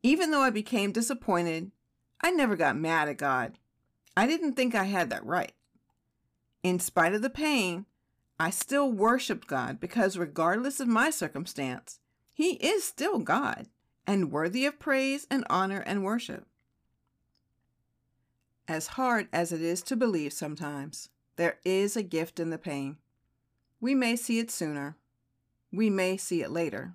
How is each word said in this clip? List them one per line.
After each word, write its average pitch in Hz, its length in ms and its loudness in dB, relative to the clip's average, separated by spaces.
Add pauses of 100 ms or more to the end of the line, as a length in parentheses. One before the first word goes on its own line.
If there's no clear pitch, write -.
Even 311 280 6
though 285 120 4
I 262 80 6
became 208 420 0
disappointed, 185 760 0 (500)
I 330 100 4
never 262 260 2
got 147 200 2
mad 160 320 0
at 131 80 -4
God. 127 420 0 (560)
I 202 120 4
didn't 311 260 0
think 247 220 0
I 196 100 2
had 185 260 0
that - 140 -6
right. 165 280 -2 (1080)
In 180 160 2
spite 180 360 2
of 214 80 0
the 262 80 0
pain, 220 560 0 (520)
I 165 120 0
still 277 420 0
worshiped 226 540 2
God 131 340 -4
because 190 380 0
regardless 175 600 0
of 254 100 0
my 233 200 4
circumstance, 147 920 -6 (340)
He 330 220 0
is 381 280 0
still 339 340 -2
God - 500 -2 (380)
and 196 240 2
worthy 180 360 0
of 294 120 -2
praise 269 520 0
and 269 180 -2
honor 190 320 0
and 196 240 -2
worship. 226 420 -4 (2250)
As 160 200 -4
hard 240 440 0
as 170 200 0
it 160 100 -4
is 170 220 -2
to 262 120 -2
believe 180 380 0
sometimes, 147 720 -8 (280)
there 170 280 0
is 196 320 2
a 214 60 -2
gift 165 360 -4
in 165 120 -4
the 156 80 -6
pain. 143 400 -8 (800)
We 254 140 0
may 240 220 2
see 233 220 0
it 226 120 -2
sooner. 147 460 -6 (760)
We 214 180 2
may 190 260 2
see 170 260 -2
it - 80 -6
later. 170 440 -4